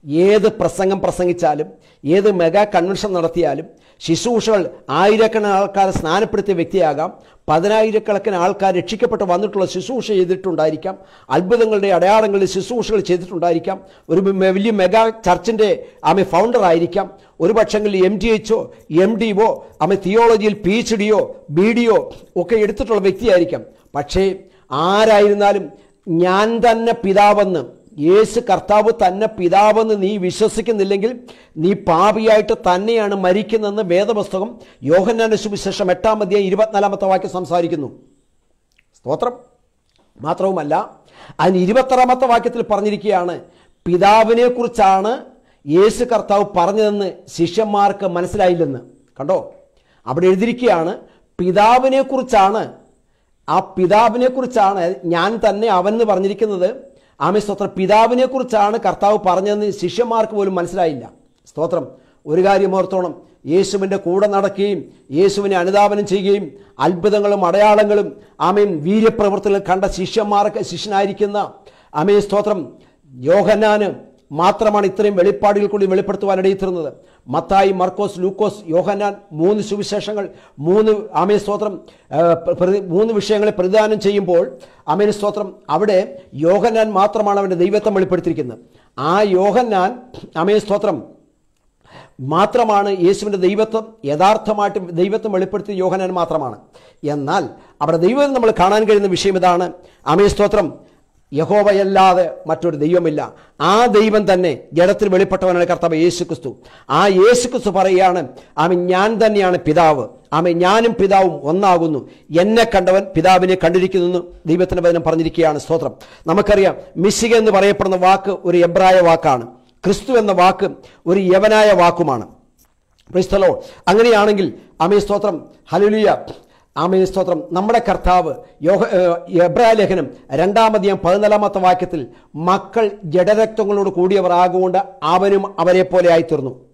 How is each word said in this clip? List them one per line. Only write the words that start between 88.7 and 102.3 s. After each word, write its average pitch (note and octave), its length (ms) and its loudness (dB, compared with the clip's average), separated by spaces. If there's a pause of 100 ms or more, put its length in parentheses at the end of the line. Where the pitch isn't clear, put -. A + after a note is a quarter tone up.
ആ E3 240 0
യോഹന്നാൻ, G3+ 800 0 (360)
ആമേൻ G3+ 240 0
സ്തോത്രം, G3+ 420 -4 (1160)
മാത്രമാണ് G3+ 800 0
യേശുവിൻ്റെ G3 380 0
ദൈവത്വം, G#3+ 560 -2 (100)
യഥാർത്ഥമായിട്ട് G3 920 -2
ദൈവത്വം G3+ 360 -2
വെളിപ്പെടുത്തിയ F#3 420 -4
യോഹന്നാൻ F#3 380 -4
മാത്രമാണ്. D#3 460 -4 (460)
എന്നാൽ D3 440 -4 (340)
അവിടെ E3 140 0
ദൈവം C4 360 0
നമ്മൾ A#3 260 0
കാണാൻ G#3 260 2
കഴിയുന്ന G3+ 220 2
വിഷയം F#3+ 300 -2
ഇതാണ്. F3+ 360 0 (340)
ആമേൻ F#3 220 2
സ്തോത്രം, G3+ 640 -2 (400)
യഹോവയല്ലാതെ F#3+ 960 2 (160)